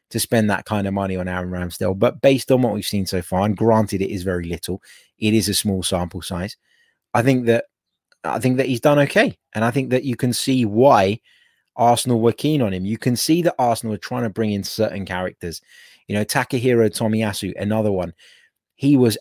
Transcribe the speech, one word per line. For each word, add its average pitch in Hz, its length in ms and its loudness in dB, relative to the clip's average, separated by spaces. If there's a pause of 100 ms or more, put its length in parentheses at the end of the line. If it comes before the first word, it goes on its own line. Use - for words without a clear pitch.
(100)
to - 80 -4
spend 110 300 0
that 101 160 -2
kind 101 220 -2
of 98 80 -2
money 98 220 -4
on 92 120 -6
Aaron 90 220 -6
Ramsdale. 92 480 -4
But 120 220 0
based 139 300 2
on 127 120 4
what 117 100 0
we've 104 120 -4
seen 98 220 -4
so 92 160 -4
far, 92 220 -2
and 104 120 0
granted 110 440 2
it 95 100 -4
is 92 120 -6
very 90 220 -4
little, 85 380 -8 (360)
it 107 160 2
is 104 140 2
a 101 60 0
small 95 280 -2
sample 87 400 -4
size, 92 340 -8 (560)
I 113 100 2
think 127 240 2
that, 117 200 2 (580)
I - 140 -2
think 127 180 0
that 131 100 0
he's 123 140 -2
done 147 200 4
okay. 143 360 0 (180)
And 107 100 0
I 117 60 2
think 131 200 -2
that 127 140 0
you 127 120 -4
can 123 160 0
see 131 320 0
why 107 560 4 (560)
Arsenal 120 440 2
were 113 120 4
keen 147 300 0
on 101 100 0
him. 92 120 -6
You 107 140 -4
can 123 180 0
see 165 260 0
that 165 160 0
Arsenal 117 360 0
are 101 40 -6
trying 123 260 -6
to 113 60 -4
bring 107 220 -2
in 101 120 -2
certain 101 400 -4
characters. 90 560 -8 (460)
You 101 100 -4
know, 104 80 0
Takahiro 123 640 0
Tomiyasu, 107 680 -4
another 107 360 -2
one. 87 200 -4 (640)
He 143 200 4
was 120 240 4